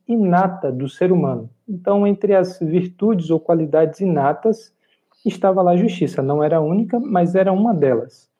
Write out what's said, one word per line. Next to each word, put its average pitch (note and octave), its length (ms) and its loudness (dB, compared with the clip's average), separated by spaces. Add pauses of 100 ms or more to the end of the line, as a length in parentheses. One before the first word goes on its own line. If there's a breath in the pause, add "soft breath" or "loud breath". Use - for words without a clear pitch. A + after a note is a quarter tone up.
inata F3+ 640 0
do B2+ 160 -6
ser F3+ 240 0
humano. C3+ 380 -2 (180)
Então, G3+ 380 -2
entre G3+ 300 0
as F3+ 240 0
virtudes F3+ 720 -2
ou D#3+ 80 2
qualidades D#3+ 600 0
inatas, E3 720 -2 (540)
estava F#3+ 380 0
lá F3+ 80 4
a F3 60 4
justiça. F3+ 440 -2
Não D3 220 0
era D3+ 140 2
a D#3+ 40 2
única, G3+ 380 -2
mas F3+ 340 0
era F#3+ 180 2
uma G#3 220 0
delas. C3+ 560 -2 (100)